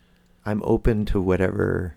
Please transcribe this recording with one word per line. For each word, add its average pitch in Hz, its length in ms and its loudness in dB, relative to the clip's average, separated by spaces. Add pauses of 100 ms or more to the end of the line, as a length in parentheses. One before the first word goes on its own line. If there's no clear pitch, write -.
(460)
I'm 107 180 -2
open 110 420 2
to 101 140 0
whatever, 92 760 0